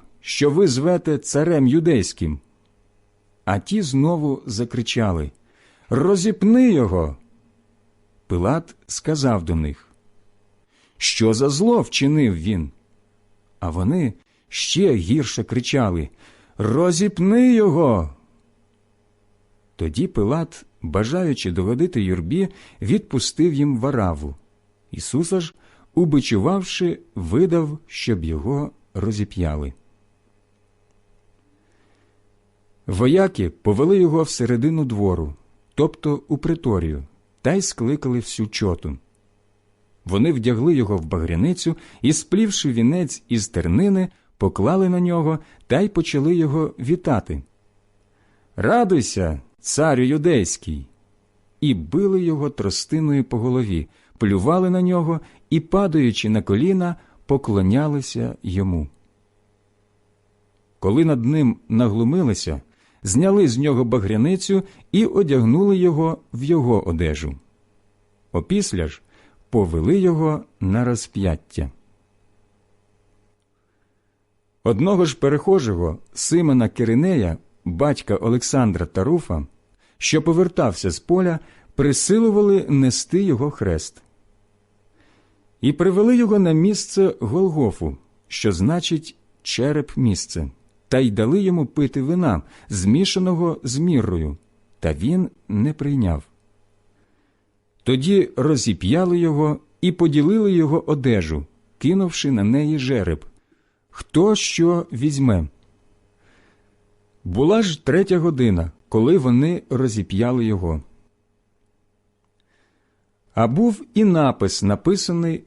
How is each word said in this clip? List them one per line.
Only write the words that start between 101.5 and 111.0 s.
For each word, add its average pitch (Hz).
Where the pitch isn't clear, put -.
кинувши 170
на 107
неї 147
жереб: 123
«Хто 202
що 170
візьме?» 127
Була 147
ж 170
третя 185
година, 123
коли 123
вони 131
розіп'яли 117
його. 87